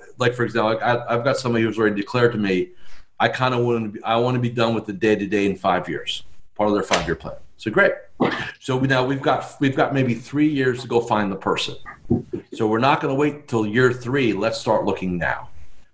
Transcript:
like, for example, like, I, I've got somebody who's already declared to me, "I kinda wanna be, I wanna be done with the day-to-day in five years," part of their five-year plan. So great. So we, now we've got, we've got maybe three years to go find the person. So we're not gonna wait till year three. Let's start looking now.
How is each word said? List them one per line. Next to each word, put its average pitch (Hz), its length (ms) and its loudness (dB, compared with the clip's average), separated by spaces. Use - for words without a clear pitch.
like, 120 160 2
for 123 80 -2
example, 110 300 2
like, 110 100 -2
I, 120 260 0
I've 117 140 0
got 127 140 2
somebody 117 280 0
who's 110 140 -2
already 107 160 4
declared 117 380 2
to 110 60 -4
me, 92 320 0
"I 113 80 4
kinda 127 280 0
wanna 117 340 0
be, 104 120 -12
I 113 140 0
wanna 123 240 2
be 120 100 0
done 117 240 0
with 110 120 -4
the 107 60 -6
day-to-day 101 540 2
in 98 80 0
five 90 340 0
years," - 360 -8
part 104 120 0
of 104 60 2
their 98 80 2
five-year 82 320 0
plan. - 220 -10
So - 120 -6
great. 190 220 4
So 131 180 -2
we, 131 120 0
now 131 160 2
we've 135 180 -2
got, 139 380 0
we've 135 160 2
got 143 180 2
maybe 127 200 2
three 147 340 0
years 131 340 0
to 110 60 -10
go 120 120 2
find 107 300 0
the 98 60 -4
person. - 400 -2
So 110 120 0
we're 110 140 2
not 147 200 4
gonna 143 140 0
wait 143 320 -2
till 113 200 0
year 120 260 4
three. 123 400 0
Let's 104 260 -2
start 104 260 2
looking 92 320 -2
now. 69 320 -4